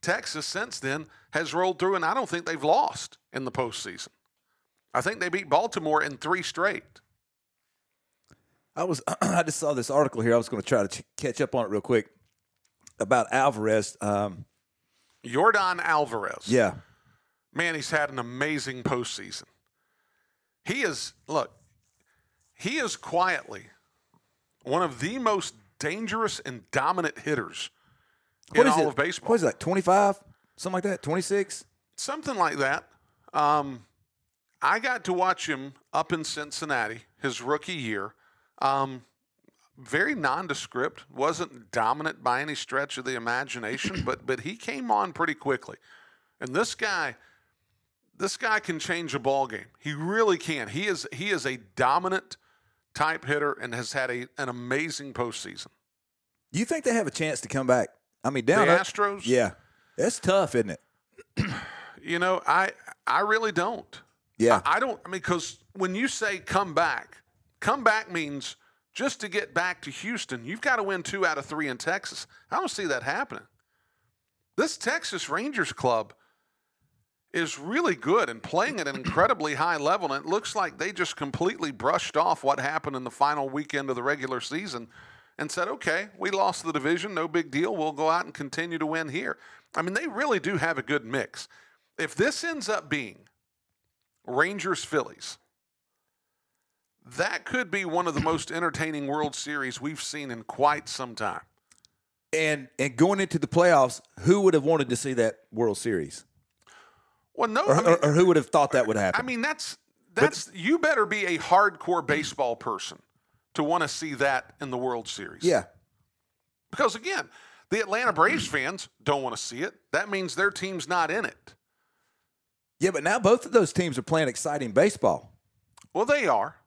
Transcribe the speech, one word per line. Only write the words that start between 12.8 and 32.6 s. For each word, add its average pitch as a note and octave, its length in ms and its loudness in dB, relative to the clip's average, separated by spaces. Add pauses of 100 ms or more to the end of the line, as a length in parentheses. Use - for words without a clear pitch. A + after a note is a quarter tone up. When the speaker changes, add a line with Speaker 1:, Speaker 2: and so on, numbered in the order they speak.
Speaker 2:
about A2+ 320 4
Alvarez. A2 680 2
Um, G2+ 440 -2 (840)
Speaker 1:
Yordan F3+ 540 2
Alvarez. D3 680 -2
Speaker 2:
Yeah. A2+ 280 4 (760)
Speaker 1:
Man, E3 220 -2
he's D3+ 160 -6
had D3+ 200 0
an C3+ 80 -8
amazing B2+ 640 -4
postseason. A2 640 -4 (1200)
He B3+ 180 -2
is, D#3+ 320 -4 (120)
look, D3+ 240 -2 (1040)
he C4 220 -6
is C4+ 200 -2
quietly D#3 680 -2 (1000)
one D3+ 180 0
of C3 180 -2
the G3+ 180 -2
most G#3+ 360 0 (240)
dangerous G#3 640 -2
and B2 300 -12
dominant E3 500 0
hitters B2 500 -4 (800)
Speaker 2:
What A#3 160 6
Speaker 1:
in C4+ 60 8
Speaker 2:
is D#3+ 60 6
Speaker 1:
all E3 40 6
Speaker 2:
it? D3+ 60 4
Speaker 1:
of C3 80 -4
baseball. E3+ 340 -2
Speaker 2:
What A3+ 60 6
is F#3 60 2
that, B2 180 2
twenty-five? G3 580 4 (380)
Something F#3 180 -6
like F3+ 100 0
that, G3 180 -4
twenty-six? F#3+ 640 -2 (320)
Speaker 1:
Something C#4+ 400 -6
like D3+ 220 2
that. C#3 260 0 (480)